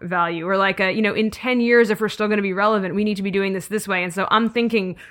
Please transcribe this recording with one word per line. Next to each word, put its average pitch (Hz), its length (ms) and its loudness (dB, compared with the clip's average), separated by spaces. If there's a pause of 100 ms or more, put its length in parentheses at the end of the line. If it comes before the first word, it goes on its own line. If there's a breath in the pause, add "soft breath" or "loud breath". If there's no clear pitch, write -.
value 170 440 -2
or, 190 120 0
like, 196 200 0
a, 190 140 0
you 208 80 -2
know, 214 140 0
in 214 160 0
ten 247 320 -2
years, 233 260 6
if 220 140 -2
we're 208 80 0
still 214 180 -2
gonna 208 140 0
be 196 100 0
relevant, 196 420 0
we 208 80 0
need 214 140 0
to 196 60 -6
be 196 80 -2
doing 196 240 0
this 180 140 -6
this 208 200 -4
way. 180 160 -2
And 175 80 -4
so 185 180 -2
I'm 220 200 2
thinking 220 460 0 (140 loud breath)